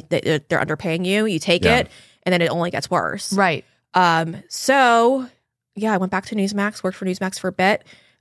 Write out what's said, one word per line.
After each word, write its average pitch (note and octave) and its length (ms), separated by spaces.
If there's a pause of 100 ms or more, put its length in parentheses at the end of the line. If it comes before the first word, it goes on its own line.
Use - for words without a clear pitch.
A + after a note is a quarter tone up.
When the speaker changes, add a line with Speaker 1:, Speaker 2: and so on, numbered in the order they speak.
Speaker 1:
that - 160
they're, D3+ 240
they're D#3 160
underpaying E3 400
you. G#3 220
You F#3 120
take F3+ 260
Speaker 2:
Yeah. A#3 140
Speaker 1:
it, - 100 (360)
and F#3 80
then F3+ 100
it E3 80
only E3+ 220
gets - 180
worse." D3 420
Speaker 3:
Right. F#3+ 320 (300)
Speaker 1:
Um, E3 440 (100)
so, B3+ 800 (480)
yeah, G#3+ 160
I F#3+ 60
went F#3+ 120
back G3 160
to - 80
Newsmax, G3+ 480
worked F#3+ 140
for G3 100
Newsmax F#3 320
for - 100
a F3+ 40
bit, F#3 320 (360)